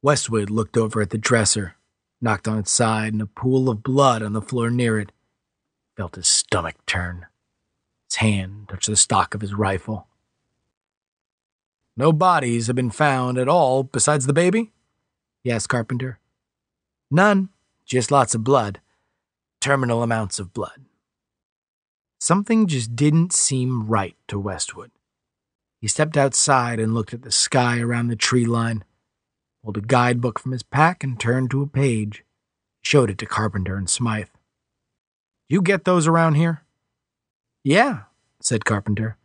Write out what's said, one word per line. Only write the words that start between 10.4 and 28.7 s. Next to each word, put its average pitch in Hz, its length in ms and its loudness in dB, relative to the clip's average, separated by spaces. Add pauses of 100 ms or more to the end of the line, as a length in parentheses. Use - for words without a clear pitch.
"No 156 160 4
bodies 143 540 2
have 120 80 0
been 127 140 -2
found 127 460 0
at 127 100 0
all 135 360 2
besides 135 420 0
the 139 80 2
baby?" 180 400 0 (720)
he 123 80 -2
asked 113 160 -4
Carpenter. 123 500 -4 (920)
"None. 190 400 4 (340)
Just 123 260 -2
lots 139 240 4
of 113 80 -2
blood. 110 380 2 (800)
Terminal 127 420 0
amounts 113 360 -4
of 95 160 -12
blood." 117 320 -10 (1300)
Something 202 480 2
just 117 300 -2
didn't 156 380 2
seem 127 520 -2
right 107 300 -2 (120)
to 101 100 -4
Westwood. - 540 -8 (880)
He 110 100 -8
stepped 156 280 -2
outside 127 640 0
and 110 140 0
looked 113 180 -4
at 117 80 -12
the 120 100 -14
sky 123 500 0
around 120 260 -2
the 117 100 -2
tree 123 300 0
line, 117 360 -2 (800)